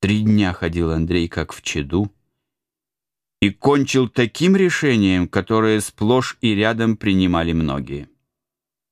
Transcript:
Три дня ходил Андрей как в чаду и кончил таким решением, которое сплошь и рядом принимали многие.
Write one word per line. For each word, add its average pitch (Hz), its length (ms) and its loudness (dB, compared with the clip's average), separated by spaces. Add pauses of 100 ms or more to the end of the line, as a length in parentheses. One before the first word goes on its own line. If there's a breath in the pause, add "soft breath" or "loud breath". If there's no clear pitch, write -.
Три 107 140 2
дня 104 320 2
ходил 85 400 -2
Андрей 82 340 0
как 82 260 -6
в - 100 -18
чаду 82 500 -4 (1300)
и 101 100 2
кончил 135 580 0
таким 143 460 0
решением, 120 720 2
которое 110 540 0
сплошь 123 600 -2
и 113 140 0
рядом 113 420 0
принимали 90 560 0
многие. 69 560 -6 (840)